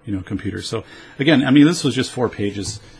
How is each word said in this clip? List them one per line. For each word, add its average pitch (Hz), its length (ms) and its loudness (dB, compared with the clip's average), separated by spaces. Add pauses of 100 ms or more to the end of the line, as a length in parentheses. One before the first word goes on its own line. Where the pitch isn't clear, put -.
you 101 100 -6
know, 92 60 -8
computers. 101 460 -10
So 110 180 -8 (340)
again, 139 260 4
I 135 60 2
mean, 143 140 8
this 165 180 2
was 131 100 0
just 123 180 -4
four 120 180 -4
pages 101 500 -6 (200)